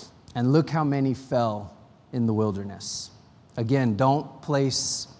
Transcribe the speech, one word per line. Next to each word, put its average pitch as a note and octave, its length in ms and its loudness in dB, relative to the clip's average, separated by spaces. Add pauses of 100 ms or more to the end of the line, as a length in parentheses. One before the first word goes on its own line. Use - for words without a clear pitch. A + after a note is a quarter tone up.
(340)
and A#2+ 160 2
look D3 200 4
how D#3 120 0
many C#3 300 2
fell A2+ 640 -2 (340)
in A#2+ 160 0
the A2+ 60 2
wilderness. G2 800 -2 (480)
Again, A#2+ 400 2
don't C#3 420 0
place - 680 -2 (120)